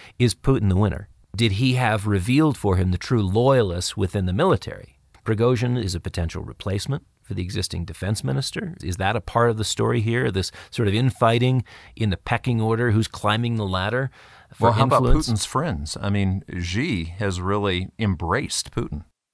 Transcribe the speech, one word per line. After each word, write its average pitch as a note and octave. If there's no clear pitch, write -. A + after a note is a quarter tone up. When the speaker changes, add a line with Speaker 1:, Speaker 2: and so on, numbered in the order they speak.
Speaker 1:
Is B2
Putin A#2+
the F#2
winner? -
Did A2
he B2+
have A2
revealed A#2
for G2
him F#2
the F2+
true A#2
loyalists G#2
within G2
the F2+
military? C#3+
Prigozhin A#2+
is F#2+
a E2+
potential E2+
replacement G2+
for -
the F#2+
existing F2+
defense F#2+
minister. C#3
Is F2
that G2
a A2
part A#2+
of A2+
the G#2+
story A2+
here, A#2
this F#2
sort A2+
of F#2+
infighting A#2+
in A2
the F2+
pecking A#2
order, A2+
who's G#2+
climbing A2+
the G#2
ladder G#2+
for -
Speaker 2:
Well, A#2
how A#2+
about C3
Speaker 1:
influence? C3
Speaker 2:
Putin's G#2+
friends? A#2+
I G2+
mean, G2
Xi F#2+
has F#2
really F#2+
embraced F#2+
Putin. -